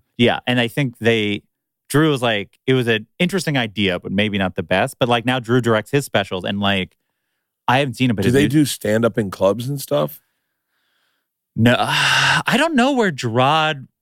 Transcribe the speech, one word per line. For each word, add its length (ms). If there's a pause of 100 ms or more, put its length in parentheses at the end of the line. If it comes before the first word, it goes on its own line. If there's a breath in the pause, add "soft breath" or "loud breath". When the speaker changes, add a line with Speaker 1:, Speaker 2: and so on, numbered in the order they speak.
(180)
Speaker 1:
Yeah, 300
and 100
I 120
think 300
they, 440 (460)
Drew 200
was 120
like, 440
it 80
was 140
an 180 (140)
interesting 380
idea, 420
but 140
maybe 240
not 180
the 80
best. 340
But, 120
like, 160
now 160
Drew 180
directs 320
his 140
specials, 400
and, 160
like, 340 (720)
I 120
haven't 160
seen 160
it, 20
but 80
Speaker 2:
Do 60
Speaker 1:
his 60
Speaker 2:
they 100
Speaker 1:
new 60
Speaker 2:
do 160
stand-up 520
in 120
clubs 380
and 140
stuff? 400 (1300)
Speaker 1:
No, 220
<sighs> 20
I 800
don't 200
know 180
where 180
Gerard 800 (120)